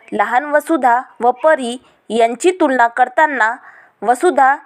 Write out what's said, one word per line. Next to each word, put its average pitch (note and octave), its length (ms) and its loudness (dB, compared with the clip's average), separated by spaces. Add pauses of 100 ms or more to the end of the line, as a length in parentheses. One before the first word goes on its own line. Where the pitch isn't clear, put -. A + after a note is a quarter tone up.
(140)
लहान A3+ 320 -2
वसुधा C#4+ 560 0 (200)
व A#3+ 100 2
परी B3+ 460 -2 (320)
यांची A#3 420 0
तुलना C4+ 380 0
करताना B3 640 0 (480)
वसुधा C4+ 640 2